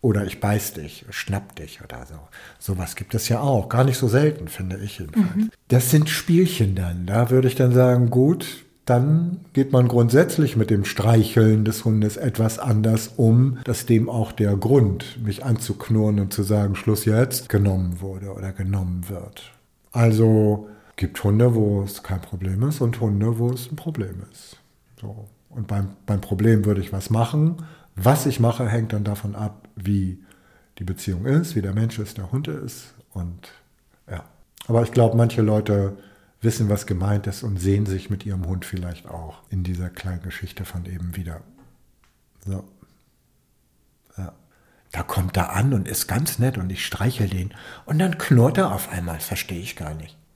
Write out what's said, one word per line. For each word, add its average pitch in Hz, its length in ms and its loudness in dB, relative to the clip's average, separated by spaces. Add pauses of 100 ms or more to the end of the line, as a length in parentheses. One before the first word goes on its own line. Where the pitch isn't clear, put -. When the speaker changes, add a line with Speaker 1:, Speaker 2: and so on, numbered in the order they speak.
Speaker 1:
Oder 104 260 2
„Ich - 140 -8
beiß 104 340 0
dich, - 360 -14
schnapp - 440 -6
dich“ - 300 -16
oder 62 200 -16
so. 78 120 -18 (420)
Sowas 90 380 -6
gibt - 180 -10
es - 140 -2
ja 117 100 2
auch. 135 300 0
Gar 127 160 2
nicht 131 140 2
so 127 100 2
selten, 147 400 2
finde 92 300 -8
ich 101 200 -10
jedenfalls. 90 380 0
Speaker 2:
Mhm. 220 140 0 (180)
Speaker 1:
Das 123 240 4
sind 151 160 6
Spielchen 165 680 2
dann. 87 320 -4
Da 117 240 2
würde 131 160 4
ich 127 80 2
dann 123 180 4
sagen, 123 380 6
gut, 135 540 2 (220)
dann 156 540 2 (120)
geht 135 180 2
man 127 160 6
grundsätzlich 120 720 4
mit 110 140 2
dem 101 160 2
Streicheln 110 800 4
des 110 180 -4
Hundes 107 320 2
etwas 113 420 0
anders 110 500 2 (100)
um, 123 460 4
dass 120 200 -4
dem 113 240 4
auch 113 240 -4
der 101 240 2
Grund, 117 680 2
mich 101 220 -4
anzuknurren 107 760 0
und 95 120 -2
zu 104 100 -2
sagen, 101 320 0
„Schluss 107 300 -2
jetzt“, 120 460 0
genommen 92 500 2
wurde 95 320 -10
oder 95 200 -8
genommen 92 580 -4
wird. - 320 -12 (500)
Also 110 760 4 (280)
gibt - 260 -6
Hunde, 113 320 4
wo 104 280 2
es 98 200 -8
kein 90 200 -6
Problem 95 440 -4
ist 151 140 -2
und 117 200 0
Hunde, 110 380 0
wo 120 120 0
es 123 200 -8
ein 151 60 -8
Problem 95 460 -8 (100)
ist. - 240 -20 (420)
So. 104 280 -14 (240)
Und 113 160 -8
beim, 101 220 -2 (180)
beim 101 160 0
Problem 104 420 4
würde 101 160 2
ich 87 100 -8
was 95 200 -6
machen. 151 460 2 (380)
Was 123 300 2
ich 131 160 0
mache, 117 300 2
hängt 113 240 -2
dann 104 100 -2
davon 101 300 -6
ab, 104 420 -8
wie 95 420 -2 (600)
die 95 60 -10
Beziehung 92 420 -4
ist, 156 300 0
wie 104 60 -2
der 95 120 -4
Mensch 113 240 -2
ist, 104 180 -8
der 95 160 -8
Hund 147 160 -4
ist. - 460 -12 (180)
Und 87 360 -10 (640)
ja. 82 140 -10 (420)
Aber 117 160 2
ich 117 100 -4
glaub, 117 220 4
manche 117 280 2
Leute 104 560 2 (420)
wissen, 117 280 0
was 104 180 -2
gemeint 98 400 -2
ist 98 160 -8
und 101 160 -4
sehen 98 260 2
sich 95 260 -6
mit 101 140 -6
ihrem 92 220 -4
Hund 90 180 -4
vielleicht 87 440 -10
auch 82 300 -14 (120)
in 92 140 -4
dieser 90 260 -4
kleinen 90 320 -8
Geschichte - 420 -10
von 87 220 -10
eben 87 300 -8
wieder. 82 240 -10 (1080)
So. 95 160 -6 (1500)
Ja. 92 160 -10 (600)
Da 87 100 -8
kommt 92 340 -2
er 87 180 0
an 127 200 2
und 95 120 -2
ist - 220 -6
ganz 123 300 -2
nett 120 200 0
und 90 120 -4
ich 90 160 -6
streichel 107 420 -2
den. 92 240 -4 (320)
Und 151 140 -2
dann 175 200 0
knurrt 127 400 6
er 190 160 0
auf - 160 -8
einmal, 85 300 -8
versteh - 400 -8
ich 107 160 -12
gar - 180 -10
nicht. 78 220 -14 (200)